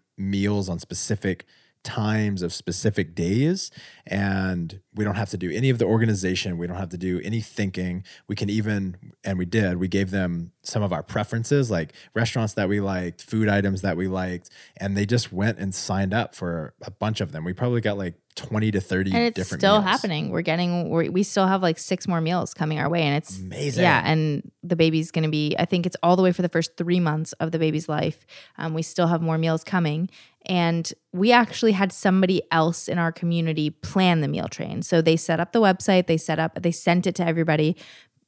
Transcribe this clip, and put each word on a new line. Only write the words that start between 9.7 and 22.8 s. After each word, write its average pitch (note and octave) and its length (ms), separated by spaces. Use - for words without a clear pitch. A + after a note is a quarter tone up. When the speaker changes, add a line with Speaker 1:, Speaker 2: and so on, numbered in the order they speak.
Speaker 1:
we F#2 100
gave F#2+ 220
them F2 420
some - 200
of G2 100
our D#2 100
preferences, A#2 680
like E2+ 240
restaurants A2+ 400
that G2 160
we G#2 140
liked, F2+ 400
food A2 260
items G2 320
that F2+ 160
we F#2 120
liked, F#2 420
and G2 180
they G2+ 120
just A2+ 260
went G2+ 260
and F#2+ 160
signed G2 380
up A2 220
for E2+ 480
a - 80
bunch G#2 320
of D#2+ 100
them. D#2 120
We F#2 100
probably B2 260
got G#2+ 160
like F2+ 180
twenty A2 380
to G2 80
thirty F#2+ 320
Speaker 2:
And A#3 120
it's A#3 100
Speaker 1:
different F3+ 280
Speaker 2:
still G3+ 180
Speaker 1:
meals. G3+ 40
Speaker 2:
happening. F#3 460
We're E3+ 120
getting, F3 480
we're, E3 200
we F#3 120
still G3 240
have, F#3+ 160
like, E3 160
six - 280
more F3 140
meals E3 320
coming D#3 260
our - 120